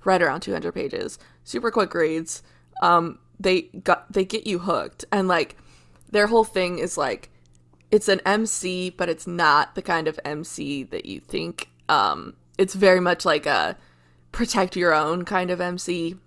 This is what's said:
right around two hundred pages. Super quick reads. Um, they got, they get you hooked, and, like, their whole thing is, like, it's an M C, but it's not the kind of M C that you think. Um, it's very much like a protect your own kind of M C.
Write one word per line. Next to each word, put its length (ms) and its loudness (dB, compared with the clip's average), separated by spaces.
right 180 4
around 180 0
two 120 -8
hundred 200 -4
pages. 460 -6
Super 260 -4
quick 240 0
reads. 480 -2
Um, 360 4
they 240 2
got, 500 -2
they 120 0
get 220 -6
you 140 -4
hooked, 520 -4
and, 160 2
like, 280 0
their 180 4
whole 160 4
thing 340 -2
is, 180 -4
like, 320 -4
it's 180 4
an 160 4
M 220 2
C, 420 -4
but 200 -4
it's 180 -6
not 480 2
the 80 -6
kind 260 0
of 160 -6
M 200 -6
C 400 -8
that 220 -10
you 140 -12
think. 480 -8
Um, 460 0
it's 180 2
very 260 6
much 240 0
like 220 2
a 300 0
protect 440 -2
your 180 4
own 300 0
kind 260 -2
of 100 -2
M 160 -4
C. 400 -6